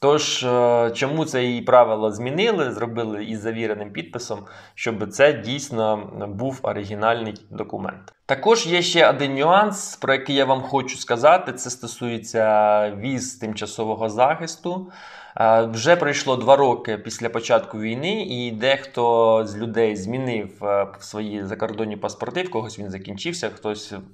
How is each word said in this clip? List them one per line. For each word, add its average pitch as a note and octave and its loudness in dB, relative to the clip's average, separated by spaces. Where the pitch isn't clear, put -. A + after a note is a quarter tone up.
Тож, D3 2
е, A#2+ 4
чому D3 -2
це B2+ -2
і A#2+ -4
правило A2 6
змінили, C3+ 0
зробили A2 -4
із A2 -6
завіреним G#2+ -4
підписом, A2 -8
щоб G#2+ -4
це C#3 6
дійсно A2 -2
був B2 -6
оригінальний G#2+ -2
документ. G#2 -10
Також G#3 2
є F3 0
ще E3+ 6
один C3+ 0
нюанс, F#3+ 2
про B2+ 0
який C3+ 0
я C3+ 6
вам C3 2
хочу C3 -2
сказати, D3 4
це B2+ -10
стосується G#2+ 0
віз A2+ -6
тимчасового G#2+ -6
захисту. E3 -2
Е, A2+ 6
вже A2+ 2
пройшло C#3 0
два B2 6
роки A#2+ 2
після A2+ -8
початку A2+ 0
війни, C#3 -4
і B2 -6
дехто A#2 2
з G#2 -10
людей A2 0
змінив, A2 -6
е, G2+ 0
свої G#2 -8
закордонні G#2+ -6
паспорти, A2 -6
в F3+ -8
когось A2 -6
він G2+ -12
закінчився, G2+ -8
хтось G#2 -8